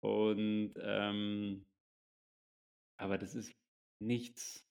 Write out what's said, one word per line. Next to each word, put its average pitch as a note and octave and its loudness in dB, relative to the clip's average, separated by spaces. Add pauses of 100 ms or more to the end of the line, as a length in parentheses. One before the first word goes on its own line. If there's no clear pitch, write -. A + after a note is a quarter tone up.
Und, G#2+ 2
ähm, G#2 0 (1300)
aber G2 0
das G2 -6
ist A2+ -6 (500)
nichts - -4